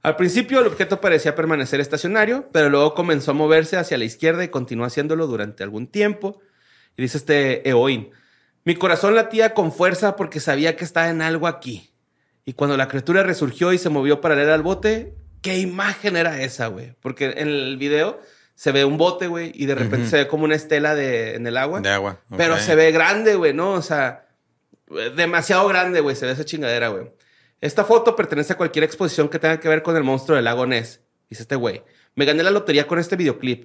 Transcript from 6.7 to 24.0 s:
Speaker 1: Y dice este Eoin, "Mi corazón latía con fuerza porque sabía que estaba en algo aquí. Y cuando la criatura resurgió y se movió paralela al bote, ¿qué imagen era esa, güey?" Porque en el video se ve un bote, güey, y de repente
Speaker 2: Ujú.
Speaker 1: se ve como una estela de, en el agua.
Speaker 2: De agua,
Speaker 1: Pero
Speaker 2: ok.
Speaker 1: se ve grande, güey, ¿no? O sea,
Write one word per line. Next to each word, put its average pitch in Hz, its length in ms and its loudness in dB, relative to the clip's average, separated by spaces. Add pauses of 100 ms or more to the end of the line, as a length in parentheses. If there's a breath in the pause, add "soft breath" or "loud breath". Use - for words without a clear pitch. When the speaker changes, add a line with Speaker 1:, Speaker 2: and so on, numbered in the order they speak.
Speaker 1:
Y 127 60 -4
dice 131 160 -4
este 139 500 0
Eoin, 123 420 2 (540 soft breath)
"Mi 170 100 0
corazón 185 400 2
latía 220 400 2
con 165 180 0
fuerza 185 440 0
porque 156 240 -6
sabía 156 360 0
que 180 80 -10
estaba 165 240 -2
en 165 140 -2
algo 160 240 -2
aquí. 127 480 -10 (500)
Y 135 80 -10
cuando 143 240 0
la 135 120 0
criatura 170 340 0
resurgió 175 500 0
y 180 60 2
se 180 100 -2
movió 143 320 2
paralela 151 340 2
al 156 80 2
bote, 208 520 -2 (260)
¿qué 185 180 -4
imagen 190 600 -4
era 156 240 -2
esa, 127 240 -6
güey?" 120 340 -12
Porque 131 360 -6
en 151 120 -4
el 135 300 -4
video 147 420 0 (340 loud breath)
se - 180 -2
ve 139 120 4
un 147 140 0
bote, 180 280 2
güey, 170 280 -8
y 143 100 -6
de 135 100 0
repente 120 280 -2
Speaker 2:
Ujú. 113 80 -4
Speaker 1:
se 160 80 4
ve 139 100 2
como 156 160 0
una 151 100 2
estela 151 400 0
de, 117 420 -2
en 117 100 -6
el 117 100 -4
agua. 151 240 -2
Speaker 2:
De 98 80 -2
agua, 98 320 -2 (160)
Speaker 1:
Pero 165 180 2
Speaker 2:
ok. - 60 0
Speaker 1:
se 156 140 2
ve 160 180 8
grande, 202 440 4
güey, 156 180 2
¿no? 185 180 0
O 180 100 -2
sea, 139 460 -4 (880)